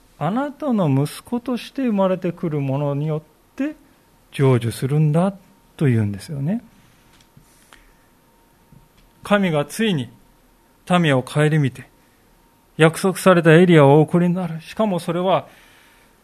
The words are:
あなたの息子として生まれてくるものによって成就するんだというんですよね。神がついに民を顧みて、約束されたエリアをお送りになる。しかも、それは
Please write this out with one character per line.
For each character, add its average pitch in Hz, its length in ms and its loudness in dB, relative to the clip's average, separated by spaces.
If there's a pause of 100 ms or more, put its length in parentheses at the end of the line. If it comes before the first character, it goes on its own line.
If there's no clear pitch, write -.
(180)
あ 151 140 -4
な 277 200 -4
た 285 220 -6
の 185 160 0
息 135 340 -2
子 240 160 -6
と 247 180 -6
し - 160 -14
て 269 100 -6
生 233 100 -2
ま 196 140 0
れ 185 100 -2
て 175 140 -6
く 175 180 -6
る 151 120 -4
も 135 160 -4
の 143 180 -4
に 147 120 -6
よ 156 100 -4
っ 160 40 -10 (340)
て 294 200 -8 (560)
成 135 260 2
就 117 140 -4
す - 160 -8
る 147 120 -2
ん 156 120 0
だ 180 220 -2 (420)
と 147 140 0
い 117 80 2
う 110 80 0
ん 101 60 -4
で 98 80 -10
す - 100 -20
よ 139 120 -10
ね。 196 220 -6 (2500)
神 196 280 0
が 147 140 -2
つ - 180 -6
い 214 100 0
に 127 160 -4 (800)
民 165 280 2
を 123 60 -2
顧 151 260 0
み 147 220 0
て、 - 180 -20 (880)
約 160 240 2
束 185 160 -2
さ 190 160 4
れ 170 80 2
た 160 120 6
エ 175 120 8
リ 175 140 6
ア 143 60 8
を 139 100 6
お 156 60 6
送 156 180 2
り 175 100 0
に 175 60 -2
な 185 100 -6
る。 160 160 -10
し - 140 -18
か 220 100 -2
も、 180 140 -4
そ 170 120 -8
れ 170 80 -4
は 180 280 -2 (760)